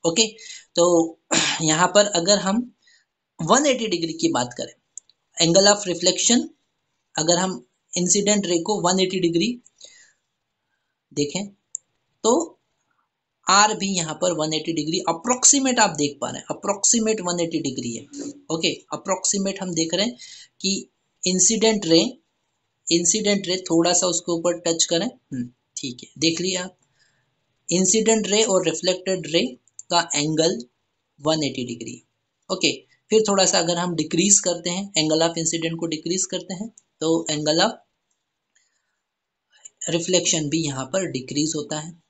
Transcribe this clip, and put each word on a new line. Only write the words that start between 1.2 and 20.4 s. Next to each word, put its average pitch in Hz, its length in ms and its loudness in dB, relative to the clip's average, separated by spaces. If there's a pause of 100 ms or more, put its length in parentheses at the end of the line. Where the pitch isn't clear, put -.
<clears throat> - 300 -2
यहाँ 156 260 4
पर 202 180 6
अगर 185 320 2
हम 202 340 -2 (680)
one 240 240 4
eighty 226 200 0
degree 170 260 -2
की 160 200 0
बात 123 280 -2
करें, - 140 -12 (640)
angle 175 320 6
of 202 200 2
reflection, 180 560 2 (760)
अगर 170 200 2
हम 190 280 -4 (300)
incident 196 500 0
रे 170 120 0
को 196 220 -2
one 185 200 0
eighty 185 200 0
degree 170 420 0 (1500)
देखें 147 320 -4 (760)
तो 277 360 2 (880)
R 208 280 6
भी 196 220 -4
यहाँ 156 180 -4
पर 180 180 0
वन 156 220 -2
eighty 156 180 -4
degree 156 260 -2
approximate 247 800 0
आप 208 120 4
देख 147 300 -4
पा 120 100 -4
रहे - 80 -10
हैं, - 120 -18
approximate 214 680 0
वन 175 200 -4
eighty 165 200 -2
degree 127 320 -6
है। 113 100 -10 (520)
okay, 156 180 0 (200)
Approximate 190 680 -4
हम 180 120 -6
देख 165 200 -2
रहे 196 120 0
हैं 240 100 -8 (440)